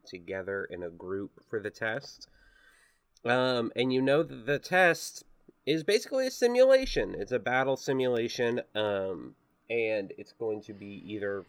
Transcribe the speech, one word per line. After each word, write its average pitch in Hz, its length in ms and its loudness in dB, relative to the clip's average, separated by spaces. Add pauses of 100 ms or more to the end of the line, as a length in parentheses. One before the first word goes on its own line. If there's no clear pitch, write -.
together 95 580 -6
in 90 180 -10
a 85 80 -6
group 92 400 -6 (180)
for 110 120 -4
the 101 100 -6
test. - 580 -8 (960)
Um, 123 520 2
and 127 160 2
you 131 100 2
know 139 200 4
that 135 240 -12
the 143 120 0
test - 680 2 (420)
is 156 180 2
basically 254 420 0
a 262 40 -4
simulation. 247 840 4
It's 101 180 -6
a 123 60 2
battle 131 380 2
simulation, 123 840 0 (140)
um, 95 600 -2 (360)
and 110 480 -2
it's - 140 -18
going 107 300 -4
to 107 120 -14
be 101 320 -14
either 101 420 -4